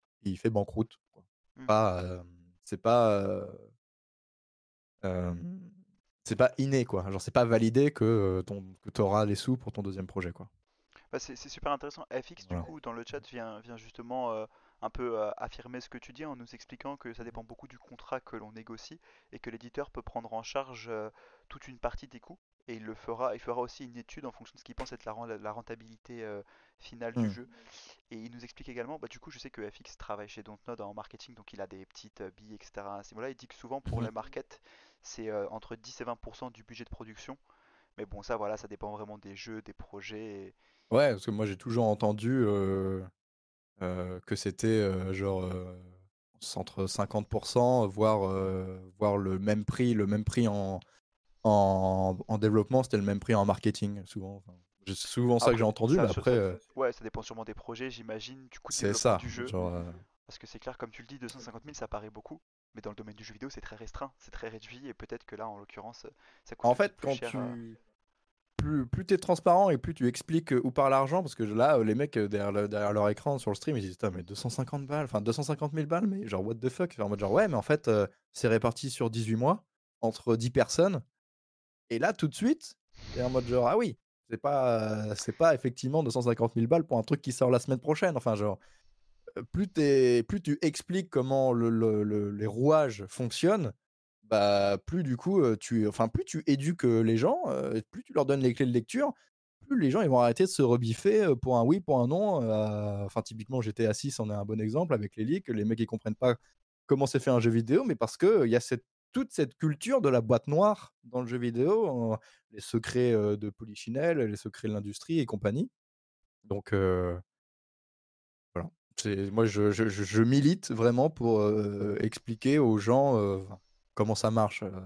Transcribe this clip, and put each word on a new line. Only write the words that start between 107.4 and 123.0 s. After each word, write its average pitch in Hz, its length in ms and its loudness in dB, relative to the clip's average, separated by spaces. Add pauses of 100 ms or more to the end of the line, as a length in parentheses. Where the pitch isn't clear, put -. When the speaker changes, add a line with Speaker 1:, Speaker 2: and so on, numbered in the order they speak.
Speaker 1:
vidéo, 117 320 4
mais 196 120 0
parce - 220 -2
que, 170 80 4
euh, 190 220 6
il 113 40 0
y 117 40 6
a 120 40 4
cette, - 260 -4 (260)
toute 254 200 -4
cette - 240 -2
culture 208 460 0
de 147 80 4
la 123 120 6
boîte 113 260 2
noire 190 460 2 (100)
dans 127 180 -6
le 120 60 -6
jeu 123 100 -2
vidéo, 123 760 2
euh, 110 40 0 (340)
les 104 100 -16
secrets, 120 520 2
euh, 104 240 2
de 104 120 -6
Polichinelle, 120 720 -4
les 107 160 0
secrets - 320 -8
de 107 60 -2
l'industrie 104 460 -4
et 135 60 2
compagnie. 110 440 -2 (720)
Donc, 101 300 -6
euh, 90 440 2 (1400)
voilà. 82 160 -6 (280)
C'est, 98 340 -2
moi, 113 140 4
je, 104 260 4
je, 110 160 2
je, 101 160 -2
je 107 200 4
milite 143 480 4
vraiment 120 380 4
pour, 117 300 2
euh, 104 640 0
expliquer 117 580 0
aux 113 180 6
gens, 123 400 4